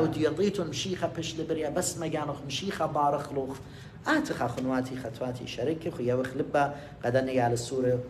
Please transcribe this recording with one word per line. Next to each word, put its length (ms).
و 40
دیەطیتون، 580
مشیخە 420
پشت 240
لبریا، 380
بەس 120
مەگانغ، 360
مشیخە 360
بارخلوخ. 600
ئاتخە 460
خونواتی 500
خەتواتی 520
شەرێکی 400
خو 60
یەوخ 280
لب 140
بە 120
قەدەنە 360
یا 160
لە 40
سوورە 360